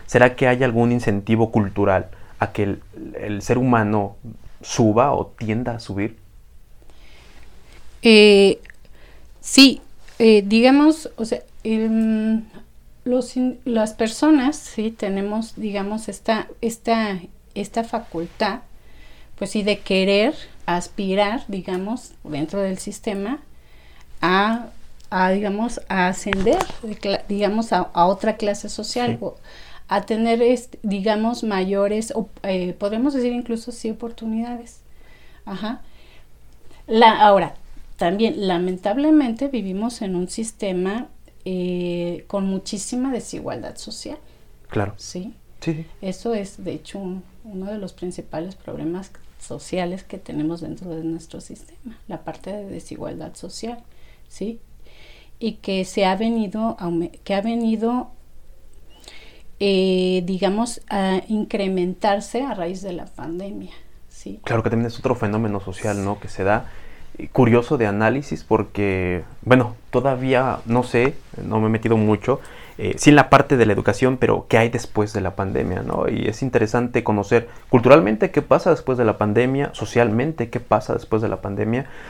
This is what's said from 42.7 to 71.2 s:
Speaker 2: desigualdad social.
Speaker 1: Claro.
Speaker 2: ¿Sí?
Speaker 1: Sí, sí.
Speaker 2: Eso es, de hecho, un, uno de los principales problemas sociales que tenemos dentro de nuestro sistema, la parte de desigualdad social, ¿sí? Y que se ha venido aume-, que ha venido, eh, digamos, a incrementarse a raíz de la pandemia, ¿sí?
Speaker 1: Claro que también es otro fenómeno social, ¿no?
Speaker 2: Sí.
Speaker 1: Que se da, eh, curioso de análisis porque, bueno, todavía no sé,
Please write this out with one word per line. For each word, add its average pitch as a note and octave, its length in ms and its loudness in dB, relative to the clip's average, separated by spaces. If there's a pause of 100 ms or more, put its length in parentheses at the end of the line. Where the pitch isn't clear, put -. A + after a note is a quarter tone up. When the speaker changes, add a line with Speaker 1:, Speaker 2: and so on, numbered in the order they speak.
Speaker 2:
desigualdad - 640 -10
social. - 420 -12 (500)
Speaker 1:
Claro. G#2+ 280 -4
Speaker 2:
¿Sí? - 380 -12 (260)
Speaker 1:
Sí, E3 140 -4
sí. D#3+ 120 -10 (140)
Speaker 2:
Eso G3 340 -6
es, G3 300 -8
de - 80 -8
hecho, - 260 -12
un, F#3 240 -10 (220)
uno F#3+ 220 -10
de G#3 120 -8
los F#3+ 140 -10
principales F3+ 640 -10
problemas E3+ 560 -8 (260)
sociales F3+ 640 -6
que - 160 -14
tenemos D#3+ 420 -6
dentro D#3+ 300 -10
de D#3+ 140 -8
nuestro E3 360 -8
sistema, - 560 -18 (120)
la - 140 -12
parte - 280 -12
de - 160 -10
desigualdad - 680 -12
social, A3+ 440 -12 (500)
¿sí? A3+ 300 -8 (800)
Y A3 140 -4
que F#3+ 320 -4
se G3 200 0
ha F#3 120 2
venido A3 640 -2
aume-, E3+ 420 -4
que - 120 -4
ha G3 80 0
venido, A3+ 680 0 (1500)
eh, F#3 640 2
digamos, G3 640 -2
a F#3+ 400 0
incrementarse G3+ 1120 -2
a C4+ 120 -6
raíz F3+ 280 -6
de F#3+ 100 -8
la E3 120 -10
pandemia, G3 720 -12 (340)
¿sí? - 340 -16
Speaker 1:
Claro A2+ 220 0
que A#2+ 60 -2
también A2+ 180 0
es A2+ 100 -10
otro - 160 0
fenómeno G#2+ 460 -2
social, G2+ 440 -4
¿no? G2+ 100 -2
Speaker 2:
Sí. G#2 80 -8
Speaker 1:
Que - 60 -10
se - 140 -6
da, G#2+ 300 2 (460)
eh, - 100 -10
curioso A#2+ 500 4
de A2+ 80 2
análisis A2 560 0
porque, F#2+ 800 0 (200)
bueno, A#2 340 4 (140)
todavía B2+ 720 2
no A#2+ 180 2
sé, B2 320 2 (300)